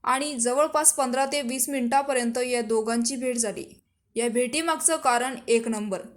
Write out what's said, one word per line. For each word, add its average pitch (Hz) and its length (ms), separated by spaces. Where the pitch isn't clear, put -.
आणि 269 320
जवळपास 294 580
पंधरा 262 320
ते 285 160
वीस 254 280
मिनिटापर्यंत 254 680
या 247 240
दोघांची 226 540
भेट 247 220
झाली. 214 280
या 233 140
भेटीमागचं 311 680
कारण 254 380
एक 233 200
नंबर. 208 320